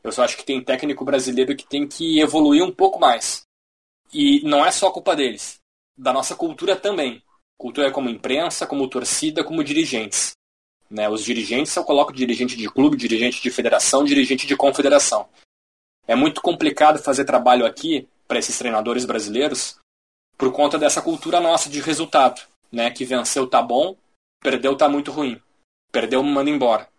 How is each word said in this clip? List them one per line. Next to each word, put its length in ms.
Eu 80
só 140
acho 100
que 100
tem 160
técnico 440
brasileiro 500
que 100
tem 220
que 320
evoluir 420
um 120
pouco 260
mais. 440
E 300
não 220
é 60
só 200
culpa 240
deles, 440
da 140
nossa 240
cultura 400
também. 480
Cultura 300
como 180
imprensa, 560
como 240
torcida, 540
como 200
dirigentes. 680
Né? 180
Os 160
dirigentes, 520
eu 80
coloco 280
dirigente 460
de 100
clube, 300
dirigente 420
de 120
federação, 520
dirigente 440
de 100
confederação. 720
É 80
muito 260
complicado 560
fazer 260
trabalho 400
aqui 460
pra 120
esses 180
treinadores 480
brasileiros 720
por 120
conta 280
dessa 240
cultura 360
nossa 300
de 100
resultado, 640
né? 180
Que 160
venceu 420
tá 140
bom, 340
perdeu 340
tá 140
muito 220
ruim. 280
Perdeu, 320
manda 260
embora. 500